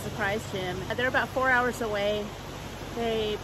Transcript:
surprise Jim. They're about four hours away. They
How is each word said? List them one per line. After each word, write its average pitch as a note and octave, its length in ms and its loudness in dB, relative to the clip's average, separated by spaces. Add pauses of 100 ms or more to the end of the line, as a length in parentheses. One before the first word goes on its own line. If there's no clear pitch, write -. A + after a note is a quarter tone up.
surprise G#3 360 0 (120)
Jim. F#3 240 -2 (180)
They're A#3+ 140 2
about B3+ 220 4
four C4 200 4
hours B3 300 4
away. G#3 440 0 (720)
They A3+ 500 0